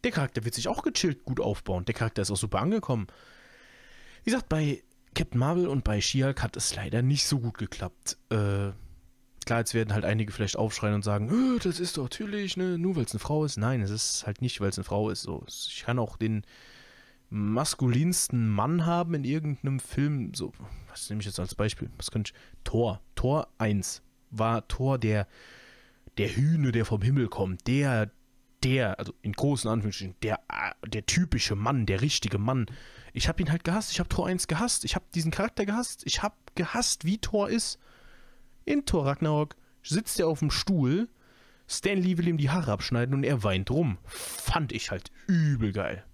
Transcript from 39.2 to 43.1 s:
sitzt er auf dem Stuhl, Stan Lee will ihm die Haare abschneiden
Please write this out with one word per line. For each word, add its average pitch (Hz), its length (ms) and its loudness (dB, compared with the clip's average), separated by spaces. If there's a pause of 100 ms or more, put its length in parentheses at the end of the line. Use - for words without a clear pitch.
sitzt - 380 -2
er 170 80 4
auf 156 120 0
dem 151 120 2
Stuhl, 175 580 2 (580)
Stan 196 300 0
Lee 180 200 2
will 170 100 2
ihm 165 100 2
die 143 120 2
Haare 147 220 2
abschneiden 120 440 0